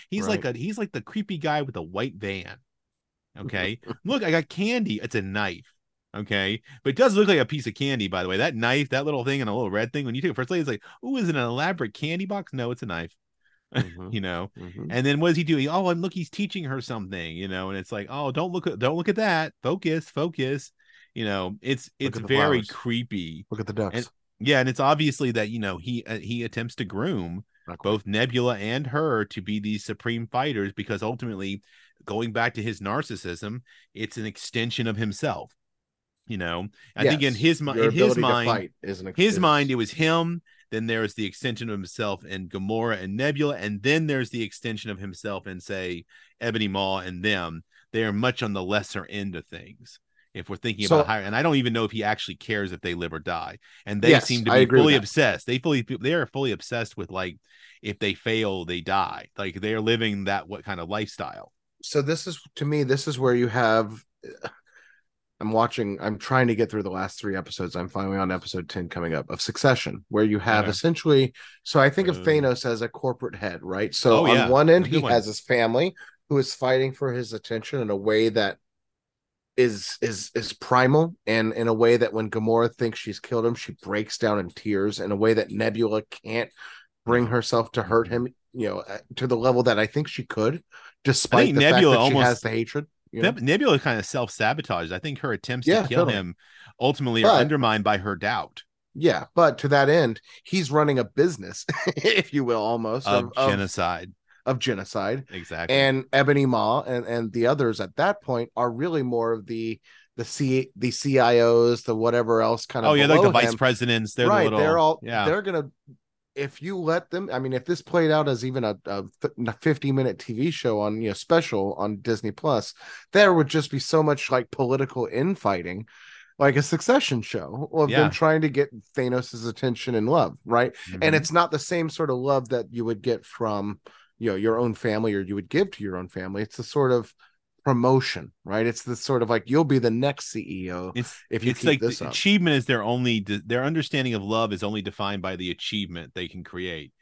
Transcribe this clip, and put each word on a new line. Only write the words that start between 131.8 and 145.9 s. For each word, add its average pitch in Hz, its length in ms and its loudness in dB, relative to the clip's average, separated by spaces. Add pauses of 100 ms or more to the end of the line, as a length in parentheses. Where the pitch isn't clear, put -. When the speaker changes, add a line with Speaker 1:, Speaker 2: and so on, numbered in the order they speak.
Speaker 2:
sort 151 200 -2
of 127 80 0
love 131 320 0
that 120 220 -2
you 117 140 -4
would 110 160 -2
get 117 240 -2
from, 104 560 -4 (360)
you 117 120 -2
know, 95 80 0
your 110 220 2
own 117 160 0
family 110 400 0
or 98 60 0
you 95 140 -6
would 98 140 -8
give 190 220 0
to - 120 -14
your 95 140 -6
own 92 100 -10
family. 95 340 -8
It's - 160 -10
the 120 60 -8
sort 131 300 0
of 117 200 -2 (520)
promotion, 127 640 2 (140)
right? 107 200 0
It's 117 180 -4
the 123 120 -6
sort 127 260 0
of, 113 80 0
like, 117 200 0
you'll 156 160 4
be 139 140 4
the 117 120 2
next 135 380 -2
C 110 160 -8 (200)
E 92 60 -8
O 90 240 -8
Speaker 1:
It's, - 340 -8
Speaker 2:
if 110 140 -4
you 123 80 2
Speaker 1:
it's 117 80 -4
Speaker 2:
keep - 80 0
Speaker 1:
like 139 140 2
Speaker 2:
this 120 180 -2
Speaker 1:
the 80 60 -8
Speaker 2:
up. - 20 -6
Speaker 1:
achievement 175 480 2
is 127 100 0
their 120 160 2
only, 120 380 0
de-, 101 260 -6
their 120 200 -2
understanding 143 480 -2
of 101 100 -4
love 110 300 -2
is 92 100 -6
only 104 180 -4
defined 98 400 -6
by 92 140 -6
the 90 160 -6
achievement 90 640 -8